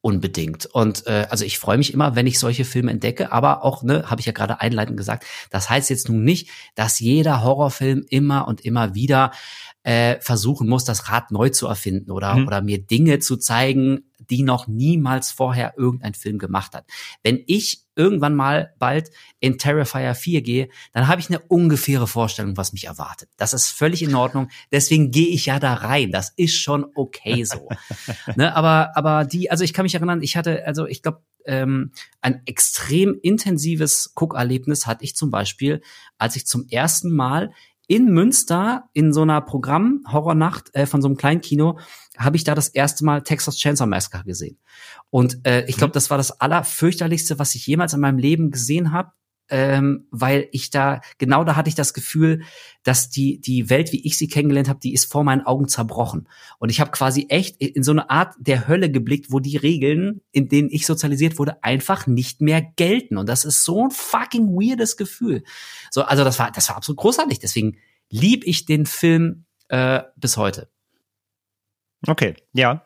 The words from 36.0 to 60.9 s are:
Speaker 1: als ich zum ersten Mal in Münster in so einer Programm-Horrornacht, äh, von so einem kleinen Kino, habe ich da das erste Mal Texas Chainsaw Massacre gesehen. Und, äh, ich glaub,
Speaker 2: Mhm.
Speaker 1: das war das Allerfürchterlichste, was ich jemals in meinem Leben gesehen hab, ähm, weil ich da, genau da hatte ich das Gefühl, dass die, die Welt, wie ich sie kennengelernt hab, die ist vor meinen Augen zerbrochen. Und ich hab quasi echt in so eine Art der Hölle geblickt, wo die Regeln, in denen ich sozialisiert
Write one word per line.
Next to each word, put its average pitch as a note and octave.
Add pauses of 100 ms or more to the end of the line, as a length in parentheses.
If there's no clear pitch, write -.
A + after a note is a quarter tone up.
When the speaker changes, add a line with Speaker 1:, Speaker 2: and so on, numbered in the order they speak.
Speaker 1:
als A2+
ich B2+
zum A#2+
ersten D#3+
Mal C#3+ (360)
in A3+
Münster G3+
in D#3
so D#3
einer D#3
Programm-Horrornacht, D#3
äh, C#3
von C#3
so C#3
einem C#3
kleinen D3+
Kino, D#3+ (400)
habe C#3
ich D#3+
da D3
das D3+
erste C#3+
Mal D3
Texas D3+
Chainsaw C#3+
Massacre F#2
gesehen. F2 (520)
Und, B2
äh, B2
ich B2+
glaub, C#3+
Speaker 2:
Mhm. -
Speaker 1:
das C#3
war C#3+
das -
Allerfürchterlichste, E3
was C#3+
ich A#2+
jemals D#3+
in D3
meinem C#3
Leben D3+
gesehen D3
hab, F3+ (340)
ähm, C#3
weil C3
ich -
da, C#3 (180)
genau C#3
da D#3+
hatte D#3
ich D#3
das C#3+
Gefühl, D#3+ (400)
dass -
die, C#3
die B2+
Welt, D#3+
wie -
ich D#3
sie D#3
kennengelernt C#3+
hab, C#3
die B2+
ist -
vor D3
meinen C#3
Augen C3
zerbrochen. A2+ (300)
Und A2+
ich A2+
hab D3
quasi C3+
echt F#3
in C#3
so C#3+
eine D3+
Art D3
der B2+
Hölle E3+
geblickt, C3+
wo C3
die C#3
Regeln, D#3+ (120)
in C#3
denen C#3+
ich D3+
sozialisiert D#3